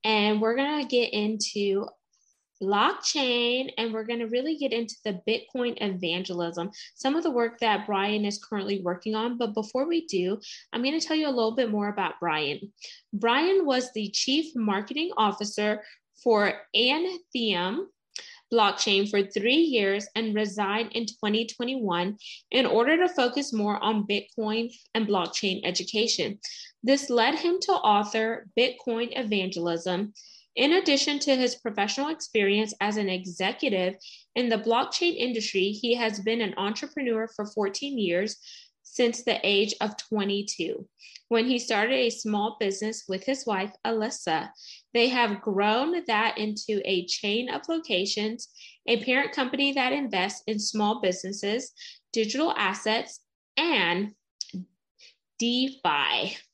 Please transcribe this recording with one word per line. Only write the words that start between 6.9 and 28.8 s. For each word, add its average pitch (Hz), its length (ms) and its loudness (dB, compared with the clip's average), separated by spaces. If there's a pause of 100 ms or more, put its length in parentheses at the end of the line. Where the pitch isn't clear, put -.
some 269 200 0
of 330 80 0
the 330 80 0
work 233 280 0
that 208 260 0
Brian 208 380 0
is 202 180 -4
currently 202 400 -4
working 185 340 -4
on. 233 220 -2
But 233 160 -2
before 226 320 -2
we 339 200 -2
do, 190 340 0 (320)
I'm 240 120 -2
gonna 311 180 0
tell 311 160 0
you 302 100 2
a - 20 0
little 226 260 2
bit 233 160 2
more 208 180 0
about 196 320 -4
Brian. 151 500 -2 (400)
Brian 294 540 4
was 254 260 2
the 214 200 -4
chief 311 440 0
marketing 220 640 0
officer 208 680 0 (400)
for 208 300 4 (200)
Anthemium 254 1120 0 (680)
blockchain 202 560 4
for 202 140 2
three 220 340 2
years 208 580 2
and 220 180 0
resigned 208 600 -2
in 226 120 -2 (140)
twenty 214 260 0
twenty-one 208 680 -2 (360)
in 247 140 4
order 247 300 4
to 359 180 2
focus 262 380 0
more 208 320 0
on 208 240 0
Bitcoin 214 640 -2 (220)
and 226 120 2
blockchain 190 600 0
education. 190 720 0 (420)
This 277 280 4
led 240 260 4
him 359 280 0
to 392 100 2
author 220 760 2 (100)
Bitcoin 240 520 0 (100)